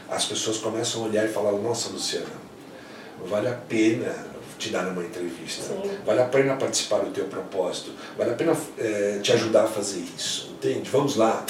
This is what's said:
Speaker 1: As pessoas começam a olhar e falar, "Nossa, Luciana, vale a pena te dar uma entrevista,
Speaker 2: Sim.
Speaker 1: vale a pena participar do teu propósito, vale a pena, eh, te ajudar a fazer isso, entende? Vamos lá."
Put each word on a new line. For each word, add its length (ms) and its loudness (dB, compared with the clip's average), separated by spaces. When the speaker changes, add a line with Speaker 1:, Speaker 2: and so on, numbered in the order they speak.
Speaker 1:
As 160 0
pessoas 320 -2
começam 460 -2
a 40 -2
olhar 180 2
e 40 2
falar, 220 2
"Nossa, 380 0
Luciana, 360 -4
vale 180 0
a 60 0
pena 600 2
te 120 -6
dar 180 0
uma 160 -2
entrevista, 640 -6
Speaker 2:
Sim. 240 -4
Speaker 1:
vale 160 4
a 60 6
pena 300 4
participar 460 2
do 100 -2
teu 140 -2
propósito, 640 -4
vale 140 2
a 20 0
pena, 240 4
eh, 420 2
te 120 2
ajudar 320 6
a 20 4
fazer 360 -4
isso, 360 -4
entende? 360 -2
Vamos 260 4
lá." 340 4